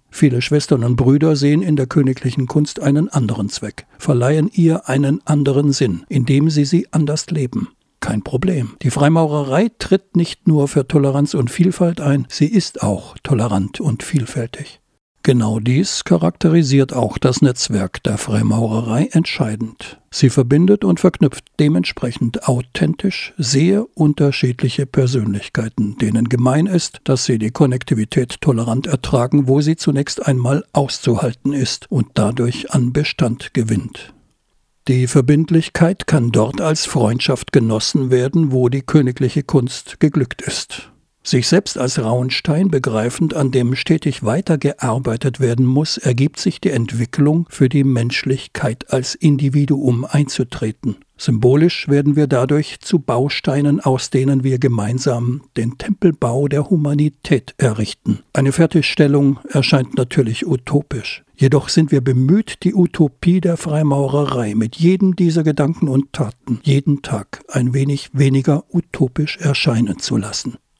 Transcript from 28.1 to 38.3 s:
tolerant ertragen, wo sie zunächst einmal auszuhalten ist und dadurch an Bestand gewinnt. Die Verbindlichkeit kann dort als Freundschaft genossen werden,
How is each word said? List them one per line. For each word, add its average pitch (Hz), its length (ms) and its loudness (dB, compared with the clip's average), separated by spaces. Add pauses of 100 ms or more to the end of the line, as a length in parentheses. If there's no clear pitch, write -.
tolerant 117 460 0
ertragen, 127 600 0
wo 139 140 4
sie 156 140 0
zunächst - 520 -2
einmal 135 360 0 (100)
auszuhalten 135 800 -2
ist - 380 -4
und 135 220 0
dadurch 117 560 -2
an 123 240 0
Bestand 131 640 -4
gewinnt. 110 580 -4 (760)
Die 127 200 2
Verbindlichkeit 160 1000 0
kann 120 260 0
dort 110 300 0
als 156 240 -2
Freundschaft 123 680 -2
genossen 120 600 0
werden, 139 400 2